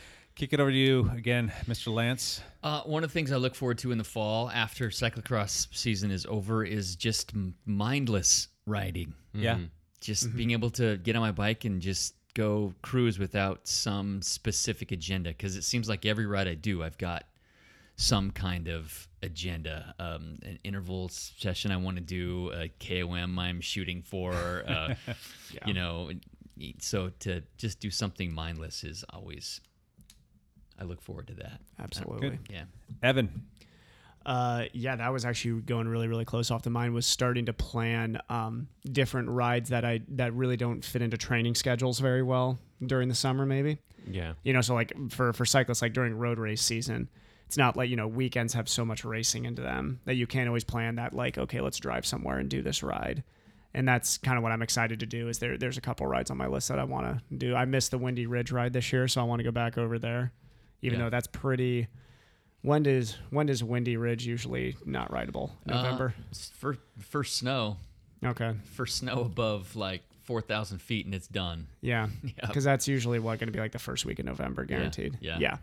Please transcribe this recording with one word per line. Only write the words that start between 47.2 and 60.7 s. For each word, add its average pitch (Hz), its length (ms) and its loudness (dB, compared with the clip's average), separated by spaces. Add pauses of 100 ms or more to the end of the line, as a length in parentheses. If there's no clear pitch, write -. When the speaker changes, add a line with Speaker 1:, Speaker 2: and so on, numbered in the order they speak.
Speaker 4:
it's - 120 -2
not 127 180 8
like, 127 140 2
you 123 60 0
know, 110 120 2
weekends 120 460 0
have 117 120 0
so - 160 0
much 113 220 -2
racing 113 400 0
into 120 160 -4
them 127 460 -2
that 127 80 2
you 120 120 2
can't 123 220 2
always 120 160 2
plan 117 300 -2
that, 117 180 -4
like, 127 240 -2
"Okay, 127 240 -2
let's 135 180 -2
drive 131 280 -2
somewhere - 320 -2
and 67 100 0
do 67 140 -2
this - 200 -2
ride." 62 400 -2 (520)
And 131 120 2
that's 123 300 4
kinda 127 240 2
what 113 120 2
I'm 113 100 0
excited 113 380 0
to 117 60 -4
do, 117 220 -4
is 117 100 -2
there, 123 200 -2
there's 127 180 -2
a 127 60 -6
couple 127 240 -2
rides 127 240 2
on 131 80 -4
my 131 80 0
list 131 220 0
that 135 100 0
I 131 60 2
wanna 127 360 -2 (160)
do. 127 180 0
I 123 120 4
missed 131 240 2
the 131 80 0
Windy 123 260 0
Ridge 120 280 0
ride 123 200 2
this 123 180 0
year, 127 160 4
so 127 140 2
I 120 40 4
wanna 117 180 2
go 120 100 0
back 117 240 0
over 117 220 0
there, 120 340 -2 (480)